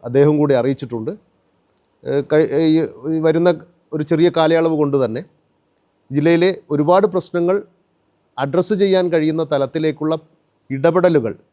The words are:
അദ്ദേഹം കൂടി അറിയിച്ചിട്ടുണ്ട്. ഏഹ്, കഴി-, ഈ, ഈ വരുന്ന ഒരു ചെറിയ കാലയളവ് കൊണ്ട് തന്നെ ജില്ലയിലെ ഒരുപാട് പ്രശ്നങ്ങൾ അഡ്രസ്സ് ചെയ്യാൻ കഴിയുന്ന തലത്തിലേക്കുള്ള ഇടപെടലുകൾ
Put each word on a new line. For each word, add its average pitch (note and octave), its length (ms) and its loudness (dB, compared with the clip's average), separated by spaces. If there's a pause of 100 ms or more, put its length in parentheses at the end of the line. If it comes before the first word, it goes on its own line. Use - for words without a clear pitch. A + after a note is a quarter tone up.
(100)
അദ്ദേഹം C#3+ 320 4
കൂടി C#3+ 220 2
അറിയിച്ചിട്ടുണ്ട്. B2 500 -6 (960)
ഏഹ്, C#3 140 -2 (100)
കഴി-, D#3 180 2 (220)
ഈ, - 20 2 (380)
ഈ D#3+ 60 -2 (100)
വരുന്ന E3+ 220 2 (440)
ഒരു D3+ 160 -4
ചെറിയ E3 180 2 (100)
കാലയളവ് D#3+ 440 2
കൊണ്ട് C#3+ 220 0
തന്നെ A#2 180 -6 (920)
ജില്ലയിലെ E3 340 2 (240)
ഒരുപാട് E3 400 2
പ്രശ്നങ്ങൾ F3 420 -2 (880)
അഡ്രസ്സ് E3+ 400 0
ചെയ്യാൻ F#3 320 2
കഴിയുന്ന D#3+ 380 0
തലത്തിലേക്കുള്ള D3+ 640 -2 (560)
ഇടപെടലുകൾ D#3 640 0 (200)